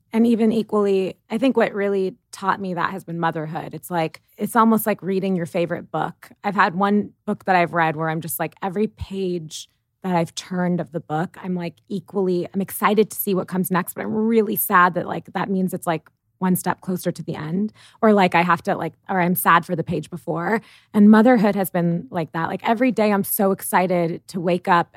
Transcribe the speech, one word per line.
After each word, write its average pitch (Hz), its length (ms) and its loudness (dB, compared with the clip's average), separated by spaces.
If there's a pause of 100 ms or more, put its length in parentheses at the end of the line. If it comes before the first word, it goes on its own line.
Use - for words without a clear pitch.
(140)
And 226 120 4
even 226 280 2
equally, 202 640 0 (120)
I 220 80 -4
think 240 200 2
what 220 160 2
really 196 420 -2 (160)
taught 190 300 -4
me 185 140 -6
that 165 160 -2
has 185 120 -10
been 170 160 -8
motherhood. 160 540 -4
It's - 180 -12
like, 160 300 -4 (160)
it's 208 180 -4
almost 220 320 4
like 208 140 -2
reading 190 340 -2
your 170 100 -2
favorite 170 460 -4
book. - 380 -6 (120)
I've 202 140 -4
had 190 200 2
one 202 360 0 (140)
book - 200 -6
that 190 120 0
I've 165 160 0
read 160 240 0
where 160 120 -4
I'm 160 120 -4
just 160 180 -8
like, 160 220 -6
every 196 260 -2
page 180 800 -8 (360)
that 185 120 -2
I've 170 200 0
turned 180 440 -4
of 160 140 -8
the 170 80 -4
book, 156 420 -6
I'm 185 120 -6
like, 170 180 -8 (160)
equally, 185 640 -4
I'm 196 80 -2
excited 208 480 2
to - 80 -14
see 202 160 -2
what 180 160 -2
comes 185 220 -2
next, 175 240 -2
but - 100 -8
I'm 214 80 -6
really 220 420 0
sad 180 380 4
that, 175 140 -4
like, - 260 -10
that 185 160 -4
means 185 240 -2
it's, - 140 -6
like, 160 220 -4 (280)
one 185 180 0
step - 260 -4
closer 180 300 -6
to - 120 -10
the 160 120 -8
end, 180 380 -6 (280)
or, 220 120 6
like, 185 220 2
I 170 80 4
have 170 200 2
to, 185 120 -2
like, 160 180 -8 (160)
or 190 100 -2
I'm 175 160 0
sad 170 300 6
for 180 100 -4
the 156 80 -2
page 156 260 -6
before. 170 520 -4 (320)
And 208 160 8
motherhood 214 460 8
has 196 160 -2
been 170 400 -2
like 165 220 -6
that. 165 160 -4
Like, - 140 -8
every 233 280 2
day 208 200 2
I'm 196 120 2
so 196 280 0
excited 180 760 0
to - 120 -8
wake 175 280 -2
up 170 300 2